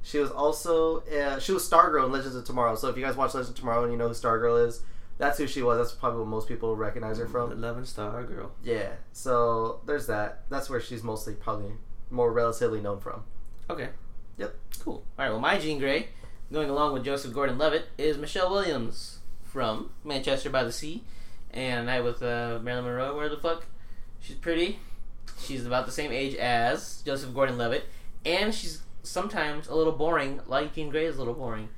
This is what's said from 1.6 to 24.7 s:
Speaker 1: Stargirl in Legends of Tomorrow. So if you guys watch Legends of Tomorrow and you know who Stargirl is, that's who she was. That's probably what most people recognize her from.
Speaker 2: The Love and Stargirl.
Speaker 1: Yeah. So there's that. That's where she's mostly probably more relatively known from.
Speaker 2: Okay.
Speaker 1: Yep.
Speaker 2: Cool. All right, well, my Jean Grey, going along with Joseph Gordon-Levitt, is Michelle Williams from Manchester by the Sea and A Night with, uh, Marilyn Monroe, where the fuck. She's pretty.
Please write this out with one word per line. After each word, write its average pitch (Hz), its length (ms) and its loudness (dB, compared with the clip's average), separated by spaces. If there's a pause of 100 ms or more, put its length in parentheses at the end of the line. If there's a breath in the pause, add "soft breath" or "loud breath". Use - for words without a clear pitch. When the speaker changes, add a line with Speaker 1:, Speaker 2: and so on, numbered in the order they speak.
Speaker 1:
Stargirl 165 380 8
in 131 60 0
Legends 131 240 -2
of 123 80 -6
Tomorrow. 120 320 2
So 131 120 0
if 123 80 -2
you 131 60 -2
guys 135 140 0
watch 135 180 0
Legends 127 140 -2
of - 80 -4
Tomorrow 120 280 2
and 120 80 2
you 117 60 0
know 117 100 2
who 113 60 -2
Stargirl 117 520 4
is, - 160 0 (340 loud breath)
that's 143 220 2
who 147 80 2
she 135 160 0
was. 120 160 6
That's 120 140 2
probably 117 280 0
what 110 80 -2
most 110 180 0
people 113 300 2
recognize 110 420 -2
her 117 80 -2
from. 120 240 0
Speaker 2:
The 117 60 -6
Love 117 220 -2
and 127 80 -4
Stargirl. 113 640 -4 (120)
Speaker 1:
Yeah. 117 280 -2 (220)
So 117 760 2
there's 147 200 0
that. 107 440 -2
That's 135 180 -2
where 127 120 0
she's 113 220 -6
mostly 110 320 -4
probably 104 380 -2 (380)
more 120 220 4
relatively 113 480 2
known 101 200 -2
from. - 240 -6 (460)
Speaker 2:
Okay. 156 180 -4 (480)
Speaker 1:
Yep. 202 180 -4 (260)
Speaker 2:
Cool. - 220 -4 (160)
All 139 60 0
right, 127 60 0
well, 110 100 -2
my 165 180 4
Jean 156 200 -2
Grey, 139 300 0 (440 loud breath)
going 147 160 0
along 143 240 2
with 120 120 -2
Joseph 139 280 -2
Gordon-Levitt, 143 540 2 (100)
is 143 220 2
Michelle 185 320 0
Williams 170 680 0 (220)
from 113 480 -2 (140)
Manchester 139 460 0
by 131 140 2
the 117 80 -2
Sea 165 300 -4 (500 loud breath)
and 123 280 -2
A 117 40 -4
Night 123 200 0
with, 120 180 0
uh, 117 400 0
Marilyn 123 220 -2
Monroe, 127 320 -2
where 151 120 0
the 151 100 -2
fuck. 165 260 0 (560 soft breath)
She's - 160 -4
pretty. 170 440 0 (600 loud breath)